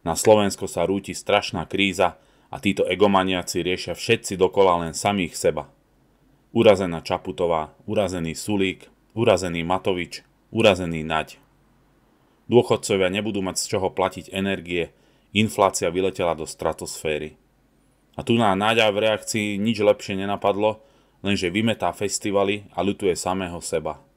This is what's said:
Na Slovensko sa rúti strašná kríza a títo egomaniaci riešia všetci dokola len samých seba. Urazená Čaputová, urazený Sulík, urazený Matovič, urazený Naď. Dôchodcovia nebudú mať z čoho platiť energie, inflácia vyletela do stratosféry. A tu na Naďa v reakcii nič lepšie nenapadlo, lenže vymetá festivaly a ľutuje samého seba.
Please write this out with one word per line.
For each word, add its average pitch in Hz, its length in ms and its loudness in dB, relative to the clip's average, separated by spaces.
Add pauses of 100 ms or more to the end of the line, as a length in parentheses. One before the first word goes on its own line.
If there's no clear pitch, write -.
Na 82 160 -4
Slovensko 104 480 4
sa 90 240 -2
rúti 98 240 -4
strašná 98 560 -2
kríza 95 480 0 (320)
a - 80 -14
títo 98 320 -2
egomaniaci 92 720 2
riešia 90 320 -4
všetci 101 480 -2
dokola 92 400 4
len 82 160 -6
samých 101 400 -2
seba. 78 320 -2 (880)
Urazená 95 480 4
Čaputová, 85 800 -2
urazený 92 480 -2
Sulík, 95 560 -4 (240)
urazený 92 480 2
Matovič, 90 640 -4 (240)
urazený 90 560 2
Naď. 78 320 -4 (1120)
Dôchodcovia 107 640 2
nebudú 101 320 -4
mať 90 160 -4
z - 160 -6
čoho 92 160 -2
platiť - 400 -2
energie, 87 640 -4 (400)
inflácia 98 560 2
vyletela 92 400 -2
do 78 160 -6
stratosféry. 78 880 -6 (760)
A - 80 -10
tu 117 160 2
na 110 160 4
Naďa 107 400 4
v 104 160 2
reakcii 104 480 -2
nič 104 240 -2
lepšie 104 400 2
nenapadlo, 101 640 -2 (400)
lenže 95 240 0
vymetá 101 480 0
festivaly 101 800 -2
a 92 80 -2
ľutuje 98 320 0
samého 92 480 -6
seba. 80 400 -6 (120)